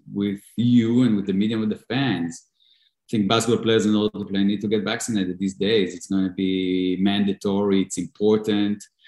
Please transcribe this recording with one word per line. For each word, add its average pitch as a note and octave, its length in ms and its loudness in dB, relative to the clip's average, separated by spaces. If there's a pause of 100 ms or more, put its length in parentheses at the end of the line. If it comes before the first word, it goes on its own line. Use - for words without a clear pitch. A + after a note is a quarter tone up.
(120)
with G2+ 300 -4 (160)
you A#2+ 460 4
and A2 120 2
with G2+ 120 -2
the G2 60 0
media, G#2+ 240 0
with G#2+ 120 0
the G2+ 80 -2 (100)
fans. G2 600 -4 (580)
I - 100 -2
think G2 120 0
basketball A2+ 340 2
players A2+ 220 2
in G#2+ 100 4
order G#2 220 0
to G2+ 80 -8
play G2 180 -2
need G2+ 180 0
to A2 60 -4
get G#2 160 0
vaccinated G2+ 540 -4
these F#2+ 160 -2
days. G2 400 0
It's F2 140 -14
gonna F#2+ 280 0
be F#2 640 0
mandatory. G2+ 840 0
It's - 140 -6
important. G#2 840 0 (240)